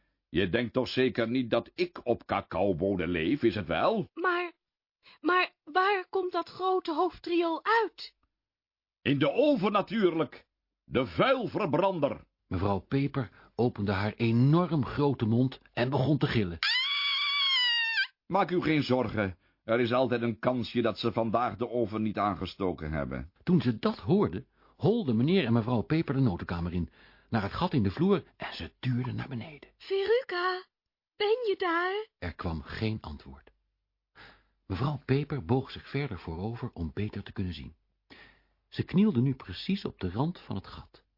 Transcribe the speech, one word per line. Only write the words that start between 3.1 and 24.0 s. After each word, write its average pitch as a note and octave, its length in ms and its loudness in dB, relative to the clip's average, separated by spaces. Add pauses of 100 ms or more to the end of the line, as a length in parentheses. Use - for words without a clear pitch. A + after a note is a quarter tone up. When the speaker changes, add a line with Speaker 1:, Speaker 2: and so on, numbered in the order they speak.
Speaker 1:
is A2+ 120 4
het G2+ 120 -4
wel? C3+ 480 0
Speaker 2:
Maar... F4 380 -2 (680)
Maar F4+ 320 0 (120)
waar F#4 440 0
komt F4+ 240 -2
dat E4+ 160 -2
grote F#4 440 -2
hoofdriool E4 720 0 (180)
uit? - 320 -8 (880)
Speaker 1:
In C#3+ 160 2
de D3 140 4
oven A3 400 4
natuurlijk. F#3 760 0 (380)
De B2+ 220 0
vuilverbrander. F#3 1160 2 (220)
Speaker 3:
Mevrouw F#2+ 320 0
Peper C#3 520 -2 (240)
opende G#2+ 380 0
haar G2+ 240 0
enorm C#3 680 4
grote C3 420 0
mond B2 340 2 (120)
en B2 180 0
begon C3+ 280 2
te D3 80 0
gillen. G2 320 0 (1700)
Speaker 1:
Maak F#3 240 0
u F3+ 120 0
geen D3+ 200 2
zorgen. G#2+ 560 0 (260)
Er A2+ 160 2
is A#2+ 120 2
altijd B2 300 2
een A#2 160 -2
kansje B2 440 0
dat A2 160 0
ze A#2 140 -2
vandaag A#2 440 -2
de A2+ 120 -4
oven G#2+ 340 -2
niet G#2+ 160 -2
aangestoken F2+ 760 -2
hebben. C2+ 400 -6 (100)
Speaker 3:
Toen F3 180 4
ze A#2 180 0
dat A3 200 -2
hoorden, A#2 480 0 (300)